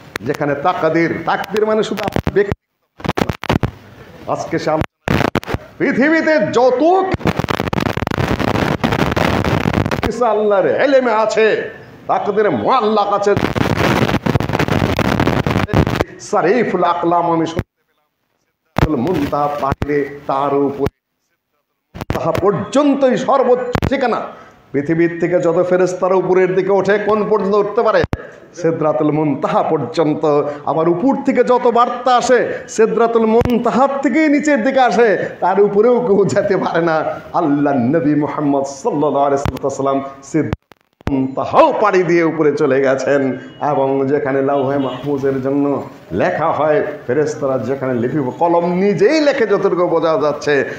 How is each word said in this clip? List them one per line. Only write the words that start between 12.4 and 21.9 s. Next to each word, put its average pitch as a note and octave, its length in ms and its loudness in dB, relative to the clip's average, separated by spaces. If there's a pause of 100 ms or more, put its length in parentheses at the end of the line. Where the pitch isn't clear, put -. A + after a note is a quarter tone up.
মুআল্লাক G3+ 640 0
আছে। G3+ 220 2 (2750)
শরীফুল F#3+ 640 0
আকলাম E3+ 480 0
আমি E3 140 0
শুনতে - 140 -6
পেলাম, - 1500 -8
সিদরাতুল F#3 80 -2
মুনতাহা C#3+ 340 -2 (120)
পাহাড়ে, C#3+ 640 -4
তার C#3 280 -2
উপরে, C#3 400 -2 (1040)